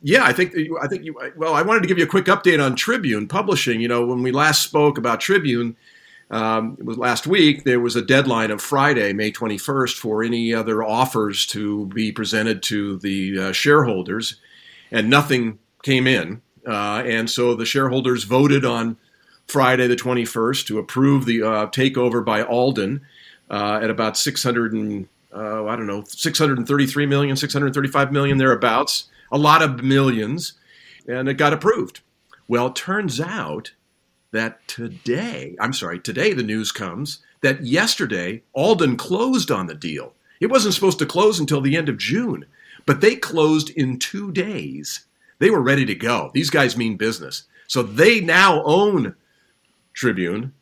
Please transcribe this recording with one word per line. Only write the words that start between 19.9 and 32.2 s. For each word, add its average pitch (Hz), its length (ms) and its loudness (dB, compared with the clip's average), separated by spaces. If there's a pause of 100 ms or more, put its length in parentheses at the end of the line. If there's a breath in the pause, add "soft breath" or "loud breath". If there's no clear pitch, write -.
twenty-first 120 720 -2
to 107 120 -4
approve 131 460 2
the, 113 180 0
uh, 107 260 0
takeover 123 540 0
by 107 200 0
Alden, 117 580 0 (480 loud breath)
uh, 104 340 -2
at 110 60 -2
about 110 300 -2
six - 240 -4
hundred 117 320 0
and, 104 340 -6 (260)
uh, 107 300 -8
I 107 100 -4
don't 113 120 -6
know, 101 200 -6
six - 320 -6
hundred 139 200 2
and 117 100 -4
thirty-three 143 380 0
million, 139 280 0
six 139 200 -4
hundred 139 180 0
thirty-five 139 400 0
million 139 240 2
thereabouts, 123 720 2 (240 soft breath)
a 139 60 0
lot 151 240 6
of 131 200 -2
millions, 135 680 0 (540 soft breath)
and 131 240 -4
it 135 80 -4
got 151 160 4
approved. 185 460 -2 (460 soft breath)